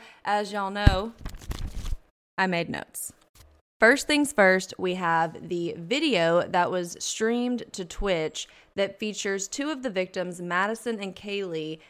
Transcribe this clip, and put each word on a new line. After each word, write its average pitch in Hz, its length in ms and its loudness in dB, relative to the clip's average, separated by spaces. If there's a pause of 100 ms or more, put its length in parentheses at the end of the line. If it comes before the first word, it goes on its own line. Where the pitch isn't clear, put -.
(260)
as 208 260 0
y'all 196 200 -2
know, 202 420 -2 (1200)
I 190 100 2
made 170 200 0
notes. - 460 -10 (680)
First 254 260 6
things 294 280 2
first, 185 440 6
we 180 180 -2
have 165 520 0
the 170 300 -4
video 175 680 4
that 175 240 2
was 175 300 -4
streamed 240 720 0
to 185 140 -8
Twitch 165 640 -2 (260)
that 196 240 0
features 196 480 -2
two 285 240 -4
of 262 120 -6
the 262 60 -2
victims, 185 520 -4
Madison 202 600 -2
and 190 140 -6
Kaylee, 170 640 -6 (100)